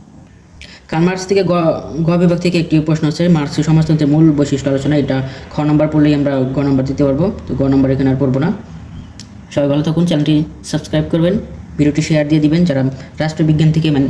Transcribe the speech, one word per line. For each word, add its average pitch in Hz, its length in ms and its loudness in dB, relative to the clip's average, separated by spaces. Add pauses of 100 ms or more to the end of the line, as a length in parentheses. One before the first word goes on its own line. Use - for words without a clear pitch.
(880)
কার্ল 165 180 0
মার্কস 185 220 -2
থেকে 196 160 2
গ, 175 100 0 (500)
গ 170 140 2
বিভাগ 175 220 2
থেকে 175 200 0
একটি 156 200 2
প্রশ্ন 156 280 0
আছে, 160 200 0
মার্কসের 151 360 0
সমাজতন্ত্রের 156 460 2
মূল 156 220 6
বৈশিষ্ট্য 143 380 0
আলোচনা। 135 260 0
এটা 139 260 0 (300)
খ - 80 -6
নম্বর 151 280 2
পড়লেই 151 280 2
আমরা 139 240 0 (140)
গ 147 60 -2
নম্বর 139 260 0
দিতে 135 180 -2
পারবো, 143 280 0 (160)
তো - 80 -6
গ 135 80 -2
নম্বর 135 280 2
এখানে 135 180 0
আর 131 100 2
পড়বো 131 200 0
না। 170 120 0 (1000)
সবাই 143 180 0
ভালো 147 120 0
থাকুন, 160 240 0
চ্যানেলটি 151 380 0 (200)
সাবস্ক্রাইব 151 480 -4
করবেন, 170 220 0 (440)
ভিডিওটি 147 240 0
শেয়ার 151 260 0
দিয়ে 156 140 2
দিবেন 156 240 2
যারা 135 180 0 (360)
রাষ্ট্রবিজ্ঞান 156 520 2
থেকে 160 200 0
মানে 139 180 2